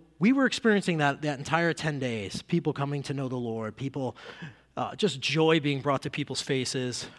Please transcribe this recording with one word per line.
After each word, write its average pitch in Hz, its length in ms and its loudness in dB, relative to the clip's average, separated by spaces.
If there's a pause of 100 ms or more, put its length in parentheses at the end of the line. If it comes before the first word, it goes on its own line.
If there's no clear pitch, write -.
(180)
we 214 160 6
were 269 140 4
experiencing 196 500 2
that, 143 240 2
that 147 160 -2
entire 160 360 2
ten 151 260 -2
days, 113 420 -4
people 165 320 0
coming 139 300 -2
to 143 100 -6
know 135 140 -4
the 127 80 -4
Lord, 113 400 -4
people, 131 420 -6 (580)
uh, 117 200 -4
just 135 240 0
joy 160 400 4
being 139 200 0
brought 139 240 0
to 147 60 -6
people's 135 320 -6
faces. 127 640 -2 (140)